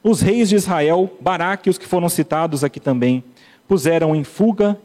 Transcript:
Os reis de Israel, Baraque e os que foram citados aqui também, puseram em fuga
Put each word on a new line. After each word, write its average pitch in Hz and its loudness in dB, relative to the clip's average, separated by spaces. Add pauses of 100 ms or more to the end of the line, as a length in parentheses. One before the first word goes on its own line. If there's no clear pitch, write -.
Os 208 2
reis 226 2
de 202 2
Israel, 180 0
Baraque 185 -2
e 190 2
os 180 -2
que - -18
foram 175 -2
citados 156 -2
aqui 143 -6
também, 127 -2 (420)
puseram 160 0
em 147 -2
fuga 208 0